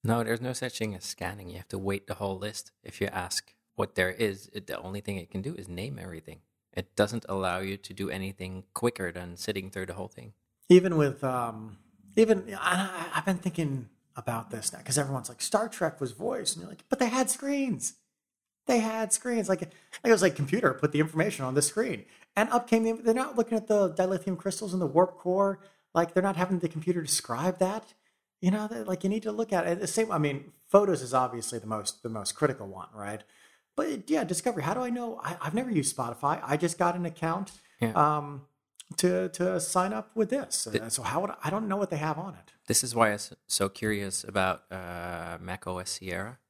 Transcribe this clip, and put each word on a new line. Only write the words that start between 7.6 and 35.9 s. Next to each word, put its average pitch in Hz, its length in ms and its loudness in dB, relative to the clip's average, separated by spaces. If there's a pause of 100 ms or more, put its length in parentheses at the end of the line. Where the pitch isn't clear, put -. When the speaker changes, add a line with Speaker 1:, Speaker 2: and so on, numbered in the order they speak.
Speaker 1:
you 98 160 -6
to 95 180 -16
do 95 160 -6
anything 92 540 -8 (100)
quicker 95 380 -2
than 87 240 -10
sitting 95 340 -6
through 92 160 -6
the 87 80 -8
whole 92 140 -8
thing. - 240 -18 (360)
Speaker 2:
Even 180 280 10
with, 143 260 2
um, 113 560 -4 (380)
even, 220 380 4
I, - 60 -8
I, 180 580 0
I've 165 60 -4
been 190 140 2
thinking 143 520 -2 (260)
about 120 340 -6
this 110 220 -4
now, - 80 -16
'cause 135 180 0
everyone's 135 300 -2
like, 120 120 -12
"Star 220 280 0
Trek - 320 -2
was 131 100 -2
voice," 226 420 -2
and 165 100 -6
you're 175 60 -12
like, - 200 -16
"But 262 100 0
they 247 100 2
had 254 220 2
screens. 269 640 -2 (720)
They 247 140 4
had 220 320 -2
screens." 233 360 0
Like, 190 140 2
like 165 100 -10 (320)
it 233 60 6
was 214 100 8
like, 180 140 6
"Computer, 143 400 4
put 143 180 2
the 147 80 2
information 156 440 2
on 131 100 -2
the 143 80 6
screen." 196 420 0 (320)
And 214 140 4
up 240 180 2
came 226 140 6
the, 226 100 2
they're 226 220 2
not 262 220 -2
looking 233 200 2
at 220 120 -2
the 202 260 4
dilithium 185 420 0
crystals 190 380 -4
in 185 60 2
the 170 60 2
warp 170 300 4
core. 190 440 2 (340)
Like, 170 180 4
they're 185 100 4
not 196 140 0
having 185 220 0
the 165 100 -2
computer 170 320 -2
describe 160 600 -2
that. 196 340 -2 (480)
You 185 80 6
know, 214 160 0
they, 226 160 -6
like, 185 220 -4
you 190 40 2
need 214 140 0
to 220 100 -4
look 220 200 -2
at 175 140 2
it. 175 140 0
The 190 60 -2
same, 220 260 0
I 165 60 2
mean, 143 340 0 (160)
photos 196 320 6
is 127 140 -6
obviously 120 460 0
the 104 60 -12
most, 107 360 -4
the 120 60 -6
most 110 260 -6
critical 117 320 -2
one, 92 260 -14
right? 104 300 -10 (540)
But 277 340 -4
yeah, 294 140 2
discovery. 180 400 -2
How 170 100 0
do 254 60 -2
I 247 100 -2
know? 240 320 -6
I, 175 180 -6
I've 156 140 -4
never 247 160 0
used 151 260 2